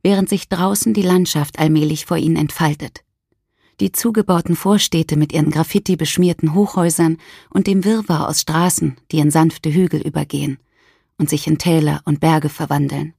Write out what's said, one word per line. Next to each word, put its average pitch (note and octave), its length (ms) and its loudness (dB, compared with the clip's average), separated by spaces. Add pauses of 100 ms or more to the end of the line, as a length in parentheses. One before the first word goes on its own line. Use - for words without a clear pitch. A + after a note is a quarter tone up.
während G3 260 2
sich - 200 -4
draußen G3 460 0
die G3+ 80 0
Landschaft F3+ 560 0
allmählich D#3 480 0
vor E3+ 100 -2
ihnen D#3+ 200 0
entfaltet. D3+ 680 -4 (760)
Die G3 120 -2
zugebauten G3 640 0
Vorstädte F3 600 0
mit D3+ 160 0
ihren D3+ 180 0
graffiti-beschmierten E3 1040 0
Hochhäusern E3+ 640 2 (320)
und F#3+ 160 0
dem G3 180 2
Wirrwarr G#3 440 0
aus D3+ 120 -6
Straßen, D#3+ 560 0 (140)
die D#3+ 80 0
in D3 120 4
sanfte D#3+ 420 2
Hügel E3+ 280 2
übergehen D3 580 -6 (600)
und D3+ 100 -2
sich - 180 -4
in D#3 120 0
Täler D3+ 460 0
und D3 160 -2
Berge D#3 280 2
verwandeln. C#3+ 720 -4